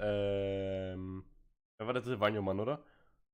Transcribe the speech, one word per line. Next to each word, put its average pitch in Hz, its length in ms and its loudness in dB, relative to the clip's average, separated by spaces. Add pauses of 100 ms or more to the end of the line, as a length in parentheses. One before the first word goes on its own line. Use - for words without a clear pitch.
ähm, 98 1200 0 (540)
wer 107 80 -6
war 120 60 0
der 123 100 -2
dritte? 117 180 -4
Wagnermann, 101 380 4
oder? 139 240 -2 (520)